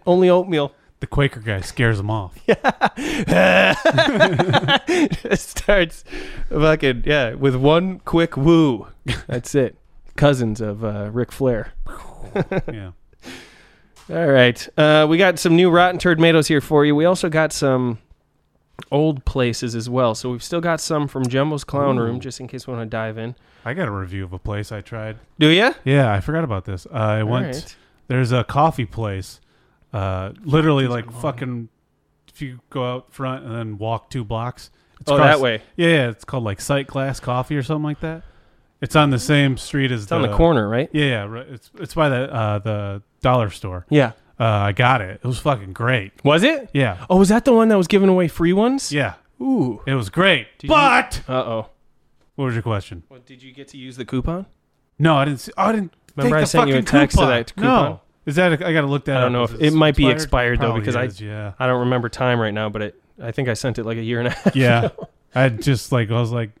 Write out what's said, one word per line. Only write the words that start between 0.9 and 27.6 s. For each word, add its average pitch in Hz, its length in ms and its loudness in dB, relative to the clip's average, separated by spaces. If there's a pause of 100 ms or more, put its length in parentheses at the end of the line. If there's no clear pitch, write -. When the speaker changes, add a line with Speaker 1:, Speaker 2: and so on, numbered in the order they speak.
Speaker 2:
The - 80 -8
Quaker 139 320 -2
guy 104 220 -4
scares 113 360 0
them 101 140 -4
off. 104 320 -8
Speaker 1:
<laughs> - 40 -2
Yeah. 196 1300 2 (100)
<laughs> 294 1040 2
Just 302 680 -2
starts 185 460 0 (460)
fucking, 147 560 2
yeah, 135 280 0
with 135 220 0
one 170 440 2
quick 165 380 0
woo. 143 500 4 (400)
That's 123 280 -6
it. 131 220 0 (380)
Cousins 123 460 2
of, 107 220 -6
uh, 104 280 -6
Ric 120 200 -4
Flair. 120 420 -2 (120)
<laughs> - 680 -8 (180)
Speaker 2:
Yeah. 98 200 -14 (1200)
Speaker 1:
All 165 160 -2
right. 123 500 4
Uh, 151 320 6
we 165 80 2
got 180 220 2
some 170 160 4
new 180 160 6
Rotten 175 280 4
Turd 175 200 2
Tomatoes 165 280 4
here 147 140 2
for 147 240 2
you. 147 100 4
We 151 100 2
also 180 240 0
got 156 220 0
some 127 460 -2 (920)
old 147 340 0
places 120 500 -2
as 117 140 -8
well. 123 240 2
So 127 160 -8
we've 123 140 -8
still 170 180 -4
got 165 180 -2
some 147 280 -2
from 135 200 -4
Jumbo's 139 360 -2
Clown 139 340 0
Speaker 2:
Ooh. 120 60 0
Speaker 1:
Room, 117 160 -4
just 127 200 -12
in 127 80 -14
case 123 200 -14
we 131 60 -10
wanna 117 120 -8
dive 110 320 -8
in. 117 180 -10 (300)
Speaker 2:
I 120 80 -6
got 175 140 -4
a 107 40 -6
review 95 320 -8
of 90 100 -12
a 92 60 -10
place 104 320 -8
I 104 100 -10
tried. 110 360 -12 (220)
Speaker 1:
Do 151 80 6
ya? 185 260 4 (100)
Speaker 2:
Yeah, 131 300 4
I 101 80 0
forgot 160 220 -4
about 107 220 -6
this. 95 200 -10
Uh, - 120 -20
I 107 240 0
Speaker 1:
All 110 60 -2
Speaker 2:
went. 123 180 -2 (100)
Speaker 1:
right. - 200 -14 (340)